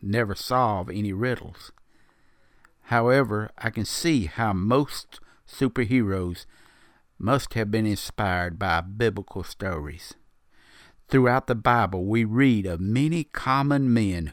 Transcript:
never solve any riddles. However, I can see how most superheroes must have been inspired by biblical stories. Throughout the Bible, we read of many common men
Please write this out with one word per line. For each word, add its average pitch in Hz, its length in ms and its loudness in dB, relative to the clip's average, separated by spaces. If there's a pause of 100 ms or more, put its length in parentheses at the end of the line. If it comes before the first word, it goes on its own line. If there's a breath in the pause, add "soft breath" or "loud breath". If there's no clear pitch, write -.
never 101 340 0
solve 113 540 0
any 101 240 -4
riddles. - 580 -6 (1080)
However, 117 760 2
I 117 120 -6
can 110 160 -4
see 143 400 0
how 110 260 -2
most 110 680 -2 (260 soft breath)
superheroes 101 1000 0 (720 soft breath)
must 127 360 0
have 107 180 -2
been 110 140 2
inspired 90 760 -2
by 85 220 0
biblical 101 640 -4
stories. 80 720 -10 (920 soft breath)
Throughout 127 380 4
the 120 80 0
Bible, 107 500 2
we 113 180 2
read 110 440 4
of 85 120 -4
many 139 440 0
common 139 680 0
men 95 420 0